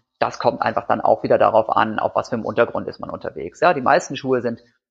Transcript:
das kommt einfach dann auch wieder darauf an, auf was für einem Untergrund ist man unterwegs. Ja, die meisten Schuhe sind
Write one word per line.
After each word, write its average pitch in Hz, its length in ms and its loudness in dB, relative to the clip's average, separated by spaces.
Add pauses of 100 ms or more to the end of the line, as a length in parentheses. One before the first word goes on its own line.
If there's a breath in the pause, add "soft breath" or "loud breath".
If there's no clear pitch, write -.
(200)
das 117 200 -2
kommt 120 240 0
einfach - 240 -2
dann 110 120 2
auch - 240 2
wieder 120 140 4
darauf 107 320 4
an, 110 300 0
auf - 160 -2
was 110 140 -2
für 127 60 -4
einem 113 100 -6
Untergrund 107 440 -2
ist - 100 -16
man - 100 -10
unterwegs. - 520 -10
Ja, 175 120 4
die 147 80 -2
meisten 139 360 2
Schuhe 131 240 -2
sind 120 200 -6 (300 soft breath)